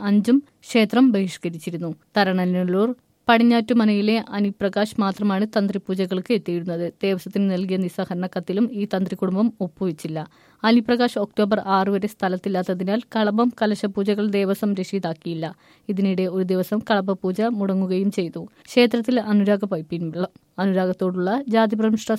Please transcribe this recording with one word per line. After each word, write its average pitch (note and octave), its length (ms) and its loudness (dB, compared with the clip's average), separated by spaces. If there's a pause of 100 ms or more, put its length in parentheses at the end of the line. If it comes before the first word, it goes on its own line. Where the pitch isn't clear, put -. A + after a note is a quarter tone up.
അഞ്ചും G#3 380 4 (200)
ക്ഷേത്രം A3+ 500 2
ബഹിഷ്കരിച്ചിരുന്നു. E3+ 840 -4 (220)
തരണനല്ലൂർ F#3 760 2 (380)
പടിഞ്ഞാറ്റുമനയിലെ A3+ 880 4 (160)
അനിപ്രകാശ് G3+ 680 -2
മാത്രമാണ് G3+ 500 0
തന്ത്രി G3+ 320 -2
പൂജകൾക്ക് F#3 540 -4
എത്തിയിരുന്നത്. F3 520 -4 (140)
ദേവസ്വത്തിന് G3 480 -2
നൽകിയ F#3 300 -2
നിസ്സഹകരണ F#3 500 -4
കത്തിലും F#3 420 -2
ഈ G#3 180 -4
തന്ത്രി F#3+ 280 -2
കുടുംബം F#3+ 340 0 (120)
ഒപ്പുവെച്ചില്ല. D#3+ 580 -6 (440)
അനിപ്രകാശ് A#3+ 560 2
ഒക്ടോബർ G#3 400 0 (100)
ആറ് F#3+ 200 2
വരെ G3+ 180 -2
സ്ഥലത്തില്ലാത്തതിനാൽ F#3 920 -2 (100)
കളഭം A3 440 2
കലശപൂജകൾ G#3 760 0
ദേവസ്വം G3+ 460 0
രശീതാക്കിയില്ല. E3+ 680 -4 (440)
ഇതിനിടെ F#3+ 380 0
ഒരു F#3 180 0
ദിവസം F#3 380 0
കളഭപൂജ F#3+ 560 -2 (120)
മുടങ്ങുകയും F#3+ 600 0
ചെയ്തു. E3 300 -6 (200)
ക്ഷേത്രത്തിൽ A#3+ 600 2
അനുരാഗ G#3 440 2
പൈപ്പിൻവിള-, E3+ 640 -4 (280)
അനുരാഗത്തോടുള്ള F#3 720 0 (160)
ജാതിഭ്രംഷ്ട A3 720 2